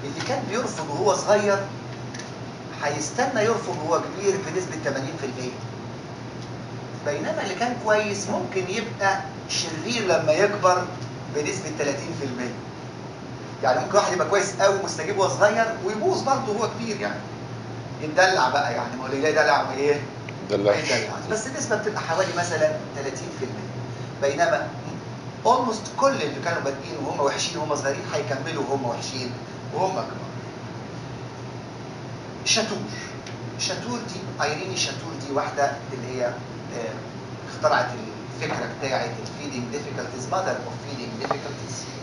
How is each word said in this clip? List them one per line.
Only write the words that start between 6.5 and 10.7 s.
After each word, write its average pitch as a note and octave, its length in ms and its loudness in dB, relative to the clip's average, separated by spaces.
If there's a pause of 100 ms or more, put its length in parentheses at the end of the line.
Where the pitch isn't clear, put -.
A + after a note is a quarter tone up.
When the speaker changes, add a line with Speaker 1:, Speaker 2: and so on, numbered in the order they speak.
Speaker 1:
بينما - 380 0
اللي F#3+ 120 -2
كان A#3+ 200 2 (100)
كويس G#3+ 440 4
ممكن - 400 0
يبقى G3+ 520 2 (280)
شرير F#3+ 580 -2
لما D#3 260 6
يكبر F3+ 500 6 (520)